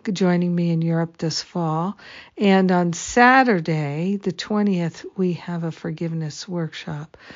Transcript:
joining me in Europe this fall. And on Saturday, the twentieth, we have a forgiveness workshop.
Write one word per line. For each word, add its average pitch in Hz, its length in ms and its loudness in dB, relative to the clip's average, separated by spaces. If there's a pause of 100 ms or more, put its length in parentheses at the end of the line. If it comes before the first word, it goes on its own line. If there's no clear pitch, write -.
(120)
joining 175 440 2
me 170 160 2
in 165 100 0
Europe 165 360 -2
this 160 240 -4
fall. 170 560 -4 (400)
And 190 340 6
on 175 220 2
Saturday, 185 1200 2
the 196 160 -4
twentieth, 190 760 -2 (100)
we 185 180 0
have 170 300 -6
a 160 80 -4
forgiveness 160 760 -8
workshop. 160 720 -8 (180)